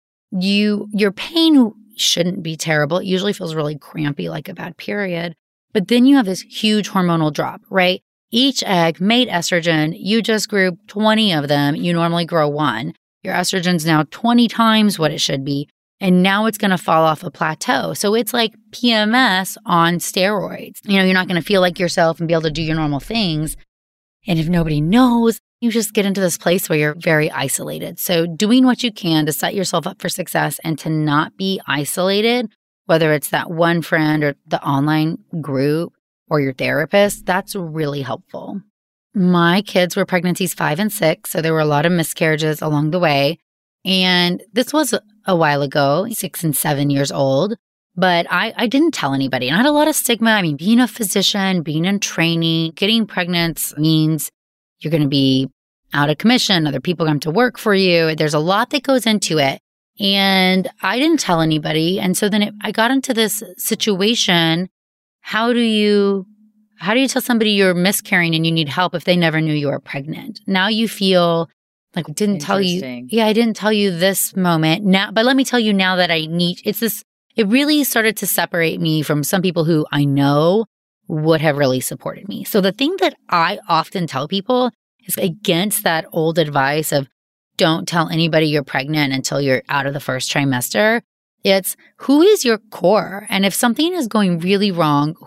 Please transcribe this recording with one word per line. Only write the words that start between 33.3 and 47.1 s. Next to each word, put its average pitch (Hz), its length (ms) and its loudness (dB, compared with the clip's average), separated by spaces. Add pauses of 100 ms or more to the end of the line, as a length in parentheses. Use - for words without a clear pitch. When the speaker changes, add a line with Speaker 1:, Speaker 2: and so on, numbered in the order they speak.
Speaker 1:
one 170 320 2
friend 151 440 0
or 143 100 -2 (100)
the - 160 -4
online 156 580 0 (200)
group 147 540 -2 (360)
or 151 120 0
your 135 100 -2
therapist, 151 720 0
that's 190 300 -4
really 156 460 -6
helpful. - 580 -10 (560)
My 180 460 4
kids 180 340 -2
were 190 100 0
pregnancies 180 480 -2
five 151 260 -2
and 214 120 -2
six, - 380 -2
so - 120 -4
there 160 120 0
were 160 80 0
a 156 40 2
lot 151 200 2
of 175 80 2
miscarriages 156 680 0
along 151 300 0
the - 80 -2
way. 147 400 0 (460)
And 180 680 0
this 254 220 -2
was 294 200 0 (320)
a 190 100 2
while 147 260 2
ago, 143 500 0
six - 320 -10
and 156 140 -2
seven 143 320 0
years 139 200 0
old, 143 460 0 (400)